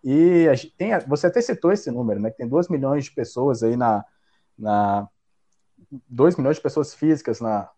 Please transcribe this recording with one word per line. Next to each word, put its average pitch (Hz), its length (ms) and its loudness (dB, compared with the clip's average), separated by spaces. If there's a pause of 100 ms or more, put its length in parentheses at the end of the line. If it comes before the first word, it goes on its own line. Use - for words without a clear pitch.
E 165 440 4
a 139 80 6
gen-, - 220 -10
tem 214 160 -2
a, 175 60 0
você 147 280 -2
até 233 140 2
citou 208 300 0
esse 202 200 -2
número, 113 280 -2
né? 110 120 -4
Que - 60 -20
tem 120 100 -8
dois 165 220 0
milhões 139 360 -2
de - 60 -20
pessoas 123 520 -2
aí 113 120 2
na, 113 280 0 (540)
na, 101 500 -2 (1000)
dois 135 280 2
milhões 143 200 0
de - 80 -18
pessoas 143 320 -4
físicas 151 440 -2
na 107 380 -4